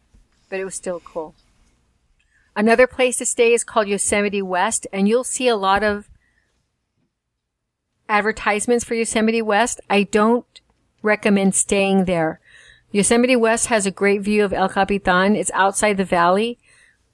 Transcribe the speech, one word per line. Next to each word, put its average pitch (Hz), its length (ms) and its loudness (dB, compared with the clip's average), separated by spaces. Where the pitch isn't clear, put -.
but 190 100 -8
it 190 60 -6
was 180 100 -12
still 180 260 -10
cool. - 340 -12
Another 226 300 4
place 247 320 -2
to 247 80 -6
stay 233 260 2
is 233 100 0
called 214 240 -2
Yosemite 202 540 -2
West, 190 500 -2
and 196 160 -2
you'll 233 160 2
see 254 260 -4
a 233 60 2
lot 196 300 0
of 208 240 -4
advertisements 214 760 0
for 240 80 -6
Yosemite 226 480 0
West. 214 360 0
I 202 140 2
don't 220 420 0
recommend 202 520 2
staying 196 520 0
there. 165 340 -2
Yosemite 233 460 2
West 226 300 0
has 214 180 0
a 196 60 -2
great 202 320 0
view 208 240 2
of 190 80 -4
El 185 160 0
Capitan. 196 680 2
It's 180 160 -4
outside 196 460 0
the 196 60 0
valley, 185 540 0